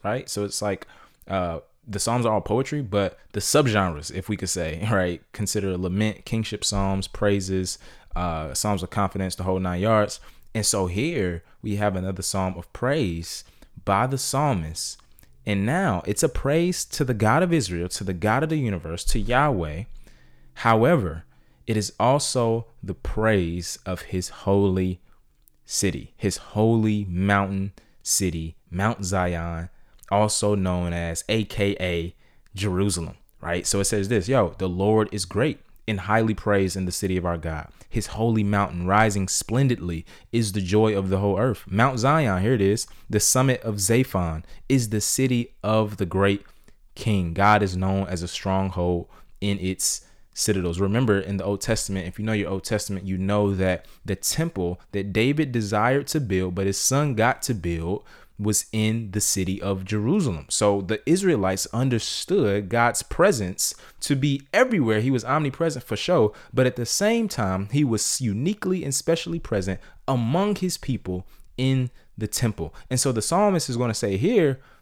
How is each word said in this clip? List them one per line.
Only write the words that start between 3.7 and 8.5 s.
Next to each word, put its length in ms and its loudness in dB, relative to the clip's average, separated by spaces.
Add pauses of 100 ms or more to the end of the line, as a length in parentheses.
if 140 -8
we 80 -2
could 140 -4
say, 380 -4
<laughs> 40 0
right? 400 0
Consider 460 -4
lament, 480 -2
kingship 400 -4
Psalms, 420 -2
praises, 720 0 (340)
uh, 400 -4